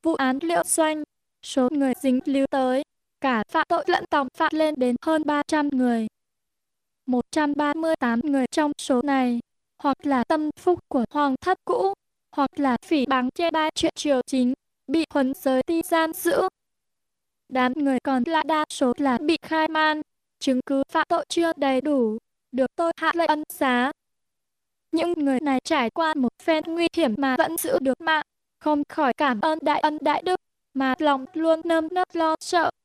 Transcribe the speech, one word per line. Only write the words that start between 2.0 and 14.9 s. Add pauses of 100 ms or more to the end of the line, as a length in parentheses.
dính
líu
tới, (380)
cả
phạm
tội
lẫn
tòng
phạm
lên
đến
hơn
ba
trăm
người. (1000)
Một
trăm
ba
mươi
tám
người
trong
số
này, (380)
hoặc
là
tâm
phúc (100)
của
hoàng
thất
cũ, (380)
hoặc
là
phỉ
báng
chê
bai
chuyện
triều
chính, (320)
bị